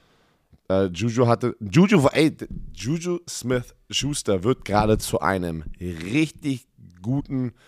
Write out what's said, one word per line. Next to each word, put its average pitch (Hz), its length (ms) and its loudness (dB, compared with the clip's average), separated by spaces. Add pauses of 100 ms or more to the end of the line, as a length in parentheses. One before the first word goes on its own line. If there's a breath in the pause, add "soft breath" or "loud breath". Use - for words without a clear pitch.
(680)
äh, 95 160 2
Juju 110 420 0
hatte, 117 320 0
Juju 165 440 4
war, - 120 2
ey, 147 200 4
d-, - 120 -14 (260)
Juju 170 540 -4
Smith-Schuster 120 1160 -4
wird 127 220 0
gerade 107 340 4
zu - 200 -2
einem 85 440 -2 (160)
richtig 117 880 -4 (340)
guten 127 520 -4 (140 soft breath)